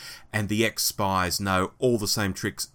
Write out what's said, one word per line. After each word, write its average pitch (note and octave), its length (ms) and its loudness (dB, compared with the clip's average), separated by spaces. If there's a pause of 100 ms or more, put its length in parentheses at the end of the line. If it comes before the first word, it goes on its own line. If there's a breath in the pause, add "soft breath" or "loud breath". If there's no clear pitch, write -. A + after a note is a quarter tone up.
(340 loud breath)
and G#2+ 160 -2
the G#2+ 160 2
ex-spies F#2+ 720 0
know F#2+ 380 2
all A#2+ 220 4
the G2+ 80 -2
same G2 260 0
tricks - 420 -6